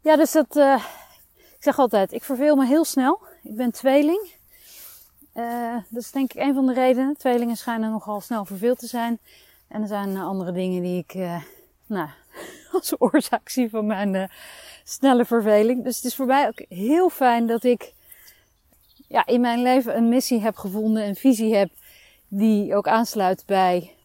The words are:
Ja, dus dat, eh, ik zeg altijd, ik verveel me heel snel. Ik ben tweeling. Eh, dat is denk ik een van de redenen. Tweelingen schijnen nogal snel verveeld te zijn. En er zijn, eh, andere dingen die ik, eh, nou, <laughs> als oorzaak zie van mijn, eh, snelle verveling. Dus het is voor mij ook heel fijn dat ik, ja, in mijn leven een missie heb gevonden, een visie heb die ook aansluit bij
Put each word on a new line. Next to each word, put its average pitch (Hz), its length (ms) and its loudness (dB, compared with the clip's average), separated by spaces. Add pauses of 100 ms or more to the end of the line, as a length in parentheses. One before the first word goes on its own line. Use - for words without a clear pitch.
Ja, 311 140 4
dus 302 160 2
dat, 311 240 0
eh, 277 280 4 (520)
ik - 280 -20
zeg 285 160 0
altijd, 214 320 2
ik 226 120 -10
verveel 285 320 2
me 269 100 4
heel 294 200 2
snel. 269 340 0 (240)
Ik 220 120 -14
ben 240 160 -2
tweeling. 294 640 0 (1000)
Eh, 233 420 -6 (140)
dat 226 140 -8
is - 80 -16
denk 269 220 -2
ik - 80 -8
een 277 120 2
van 262 120 0
de 254 80 2
redenen. 254 440 2
Tweelingen 240 400 0
schijnen 220 340 -4
nogal 208 300 -6
snel 214 240 -6
verveeld 208 340 -2
te 240 80 -14
zijn. 233 320 -4 (480)
En - 140 -8
er 214 60 -4
zijn, 202 280 -6
eh, 190 100 -6
andere 185 260 -6
dingen 180 300 -4
die 180 160 -2
ik, - 160 -8
eh, 175 280 -6 (440)
nou, 175 240 -6 (320)
<laughs> - 300 -18
als - 260 -4
oorzaak - 520 0
zie 247 200 -2
van 214 160 -4
mijn, 202 300 -2
eh, 190 120 -4 (640)
snelle 247 360 2
verveling. 220 580 2
Dus 247 120 -4
het - 100 -10
is 247 100 -6
voor 269 100 -4
mij 262 220 2
ook - 220 -8
heel 277 400 2
fijn 233 380 2
dat 233 160 -2
ik, 247 300 0 (1120)
ja, - 180 0
in 240 160 2
mijn 240 200 0
leven 254 360 2
een 233 120 2
missie 247 300 2
heb 208 160 -2
gevonden, 214 520 -2
een 196 80 -4
visie 220 400 2
heb 196 140 2 (580)
die 202 480 0
ook 202 120 0
aansluit 202 580 0
bij 180 600 0